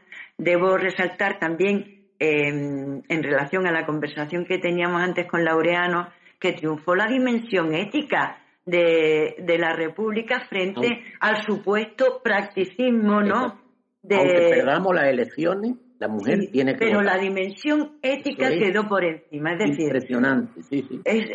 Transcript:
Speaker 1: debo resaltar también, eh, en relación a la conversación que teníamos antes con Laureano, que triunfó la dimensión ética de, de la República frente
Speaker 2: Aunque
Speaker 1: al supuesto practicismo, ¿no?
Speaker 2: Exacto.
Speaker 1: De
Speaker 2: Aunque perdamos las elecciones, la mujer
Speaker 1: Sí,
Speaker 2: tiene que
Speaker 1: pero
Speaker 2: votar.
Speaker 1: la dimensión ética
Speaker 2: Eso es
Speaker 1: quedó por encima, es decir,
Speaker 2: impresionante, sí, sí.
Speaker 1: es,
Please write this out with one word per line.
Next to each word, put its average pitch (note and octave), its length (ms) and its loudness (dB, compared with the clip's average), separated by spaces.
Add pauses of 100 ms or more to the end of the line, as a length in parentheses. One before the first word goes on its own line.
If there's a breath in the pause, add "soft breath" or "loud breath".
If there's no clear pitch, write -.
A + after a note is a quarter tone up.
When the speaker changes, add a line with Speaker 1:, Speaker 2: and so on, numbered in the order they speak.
(380 loud breath)
Speaker 1:
debo F3 380 4
resaltar F#3+ 640 -2
también, F#3 680 -2 (140)
eh, C#3+ 880 -2
en D#3+ 160 -4
relación C#3+ 440 0
a E3+ 60 0
la D#3+ 120 0
conversación D3+ 600 -4
que F#3 140 -2
teníamos F3 440 0
antes F3 240 -2
con E3+ 180 0
Laureano, F3 640 0 (300 loud breath)
que F3+ 140 -2
triunfó D#3 420 -2
la G#3 120 2
dimensión A3+ 680 0
ética F#3 640 -2 (260 soft breath)
de, E3 800 2
de E3+ 140 2
la E3 160 0
República G#3+ 760 -2
frente G3 320 -4
Speaker 2:
Aunque A#3+ 240 -2 (160 loud breath)
Speaker 1:
al G#3+ 220 2
supuesto G#3+ 800 0
practicismo, G#3 960 0
¿no? G3+ 140 2
Speaker 2:
Exacto. B3 240 -2 (440)
Speaker 1:
De G3+ 140 0
Speaker 2:
Aunque F3+ 340 6
perdamos E3 440 2
las D#3+ 100 2
elecciones, D#3+ 680 0 (240)
la G#2 100 -4
mujer G#2+ 320 0
Speaker 1:
Sí, - 100 -2
Speaker 2:
tiene C3 240 2
que - 40 -10
Speaker 1:
pero G#3 220 2
Speaker 2:
votar. G3 160 2
Speaker 1:
la - 40 2
dimensión G3 800 -2
ética C4+ 480 -2
Speaker 2:
Eso - 60 2
es F#3 160 2
Speaker 1:
quedó G#3 180 0
por F#3+ 160 0
encima, D#3+ 480 -4
es E3+ 60 -6
decir, D#3 280 0
Speaker 2:
impresionante, B2+ 760 0
sí, C#3 260 -4
sí. - 160 -10
Speaker 1:
es, A3 300 0